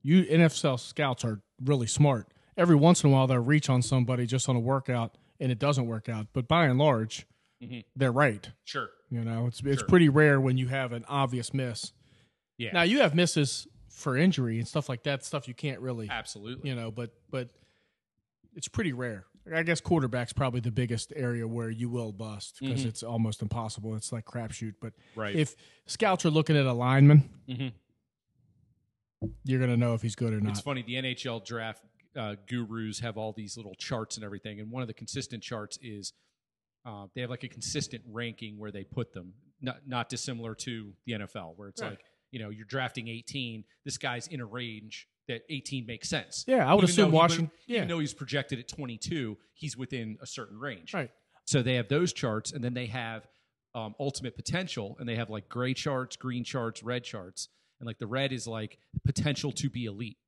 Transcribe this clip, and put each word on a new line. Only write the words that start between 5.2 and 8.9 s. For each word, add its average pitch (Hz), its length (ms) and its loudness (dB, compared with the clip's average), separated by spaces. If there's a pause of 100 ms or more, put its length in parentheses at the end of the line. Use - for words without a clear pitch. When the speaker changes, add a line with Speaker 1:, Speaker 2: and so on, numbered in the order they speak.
Speaker 1:
and 127 140 0
it 107 80 -2
doesn't 135 260 2
work 113 220 -6
out. 107 240 -6
But 123 160 -2
by 160 180 6
and 127 140 4
large, 117 460 2 (360)
Speaker 2:
Mm-hmm. 117 180 -12 (140)
Speaker 1:
they're 131 160 4
right. 120 400 2 (140)
Speaker 2:
Sure. - 260 -8 (180)